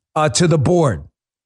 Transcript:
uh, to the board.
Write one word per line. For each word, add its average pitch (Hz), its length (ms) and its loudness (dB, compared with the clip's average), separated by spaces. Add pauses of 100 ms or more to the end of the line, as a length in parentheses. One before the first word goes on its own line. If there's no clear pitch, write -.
(140)
uh, 156 140 0
to 175 180 0
the 165 120 2
board. 135 460 0 (420)